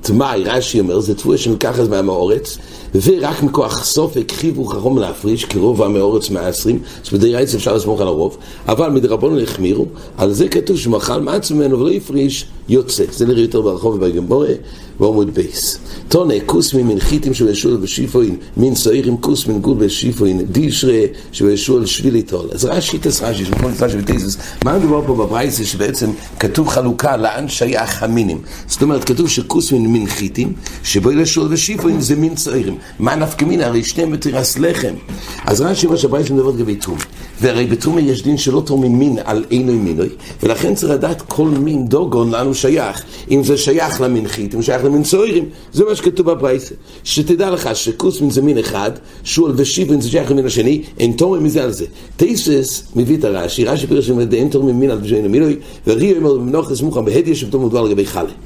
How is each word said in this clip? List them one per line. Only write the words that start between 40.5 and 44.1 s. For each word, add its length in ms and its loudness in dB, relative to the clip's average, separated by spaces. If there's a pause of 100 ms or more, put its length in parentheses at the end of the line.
צריך 160 0
לדעת 300 -2
כל 280 0
מין 380 0
דוגון 440 2
לאן 140 0
הוא 80 0
שייך. 500 0 (280)
אם 120 4
זה 140 2
שייך 440 0
למין 260 0